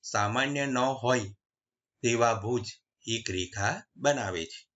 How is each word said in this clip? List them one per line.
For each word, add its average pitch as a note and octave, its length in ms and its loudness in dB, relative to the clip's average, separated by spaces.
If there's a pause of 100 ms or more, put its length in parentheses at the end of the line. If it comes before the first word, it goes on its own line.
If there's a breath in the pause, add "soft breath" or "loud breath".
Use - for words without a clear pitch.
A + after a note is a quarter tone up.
સામાન્ય C3 640 0
ન C3+ 120 0 (160)
હોય B2 340 2 (760)
તેવા A#2 320 4
ભુજ A2 300 -2 (400)
એક A2+ 240 -4
રેખા G2 460 -2 (200)
બનાવે G#2+ 500 0
છે. - 140 -18 (160)